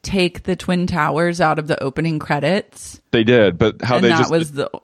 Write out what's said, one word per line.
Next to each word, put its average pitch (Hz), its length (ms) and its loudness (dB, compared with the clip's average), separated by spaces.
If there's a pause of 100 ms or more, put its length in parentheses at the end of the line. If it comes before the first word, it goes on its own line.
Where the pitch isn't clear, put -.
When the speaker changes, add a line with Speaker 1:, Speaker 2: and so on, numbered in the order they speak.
Speaker 1:
take 180 420 -2
the 185 140 -4
Twin 175 280 -4
Towers 170 540 -2
out 156 200 0
of 151 80 -6
the 147 140 -2
opening 156 380 -4
credits. - 800 -4 (120)
Speaker 2:
They 117 120 4
did, 107 340 4
but 110 240 0
how 123 140 0
Speaker 1:
And - 80 2
Speaker 2:
they 117 60 6
Speaker 1:
that 110 80 4
Speaker 2:
just - 140 0
Speaker 1:
was 160 200 0
the, 139 180 -6 (140)